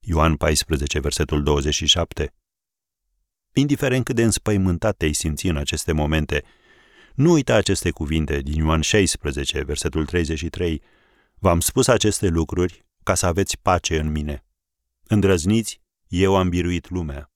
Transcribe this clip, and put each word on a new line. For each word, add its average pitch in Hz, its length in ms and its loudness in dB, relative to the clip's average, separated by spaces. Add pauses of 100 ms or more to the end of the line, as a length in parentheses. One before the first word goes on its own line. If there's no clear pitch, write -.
Ioan 80 360 2
paisprezece, 76 640 -2
versetul 73 420 -2
douăzeci 73 320 0
și 78 120 -4
șapte. - 480 -2 (1160)
Indiferent 131 520 0
cât 131 100 -4
de 117 80 2
înspăimântat 101 760 0
te-ai 78 160 -2
simți 76 340 -4
în 82 100 0
aceste - 360 -4
momente, 76 520 0 (680)
nu 160 180 4
uita 135 220 2
aceste 98 360 2
cuvinte 76 500 -2
din 71 140 -4
Ioan 78 260 2
șaisprezece, 71 840 -2
versetul 73 420 -4
treizeci 80 320 -2
și 80 100 -6
trei: 85 340 -4 (520)
„V-am 87 260 2
spus - 260 2
aceste 110 420 2
lucruri 82 580 -2 (160)
ca 98 120 0
să 92 120 -2
aveți 90 320 -2
pace 87 400 0
în 78 120 -2
mine. 73 340 -6 (600)
Îndrăzniți, 98 760 2 (280)
eu 95 280 4
am 92 120 2
biruit 87 420 -2
lumea.” 73 460 -8